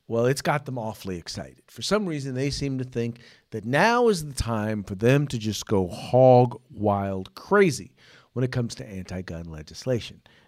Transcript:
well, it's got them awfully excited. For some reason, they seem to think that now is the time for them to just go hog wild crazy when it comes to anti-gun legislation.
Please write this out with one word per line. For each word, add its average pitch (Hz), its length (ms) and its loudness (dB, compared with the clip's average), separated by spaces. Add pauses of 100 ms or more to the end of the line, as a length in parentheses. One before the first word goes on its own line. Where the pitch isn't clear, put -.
well, 117 200 0
it's 143 160 0
got 147 220 -2
them 131 120 -8
awfully 107 400 -6
excited. 76 500 -14
For - 140 -18
some 202 240 0
reason, 139 300 -6
they 135 160 -2
seem 135 260 -4
to 131 60 -4
think 117 380 -4 (280)
that 107 160 -8
now 226 420 4
is 180 160 2
the 143 120 -12
time 107 480 -2
for 104 100 -10
them 127 360 4
to 123 100 -6
just 107 260 -4
go 95 220 2
hog 123 840 6
wild 98 640 -2
crazy 175 600 2 (380)
when 127 120 -2
it 127 60 -4
comes 123 240 -4
to 127 120 -14
anti-gun 92 580 -10
legislation. 85 760 -6 (260)